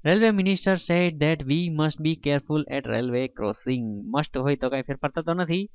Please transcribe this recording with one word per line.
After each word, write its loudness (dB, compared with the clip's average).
Railway 6
minister 2
said 4
that 2
we 0
must 0
be 2
careful 0
at -4
railway -2
crossing. -2
Must -4
હોય 0
તો -4
કાંઈ -4
ફેરફાર -6
થતો -4
નથી. -4